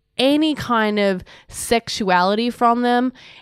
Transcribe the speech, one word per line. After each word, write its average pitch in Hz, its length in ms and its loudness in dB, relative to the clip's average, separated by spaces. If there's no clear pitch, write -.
any 294 360 2
kind 214 440 -2
of 196 240 0
sexuality 208 1040 -2
from 240 320 0
them. 247 300 0